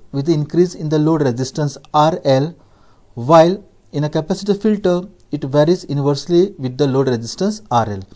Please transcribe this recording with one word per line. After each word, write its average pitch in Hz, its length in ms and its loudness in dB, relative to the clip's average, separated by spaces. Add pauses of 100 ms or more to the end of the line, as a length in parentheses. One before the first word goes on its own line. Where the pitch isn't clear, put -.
(100)
with 139 160 -4
the 170 60 2
increase 160 420 0
in 160 140 -8
the 151 100 0
load 151 240 2
resistance 135 560 -2 (160)
R 151 300 2
L, 143 320 2 (580)
while 165 500 4 (260)
in 147 140 -2
a 151 40 -2
capacitor 185 540 -2
filter, 196 460 0 (240)
it 143 100 -6
varies 151 400 2
inversely 143 760 0
with 127 220 -6
the 147 80 2
load 135 220 0
resistance 117 600 -4
R 117 220 0
L. 98 120 -8 (140)